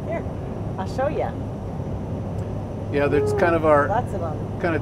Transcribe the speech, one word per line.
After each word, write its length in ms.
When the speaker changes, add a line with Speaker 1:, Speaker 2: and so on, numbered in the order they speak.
Speaker 1:
here, 160
I'll 100
show 180
ya. 240
Speaker 2:
Yeah, 160
that's 240
Speaker 1:
Ooh, 60
Speaker 2:
kind 180
of 100
our, 220
Speaker 1:
lots 260
of 80
'em. 380
Speaker 2:
kinda 220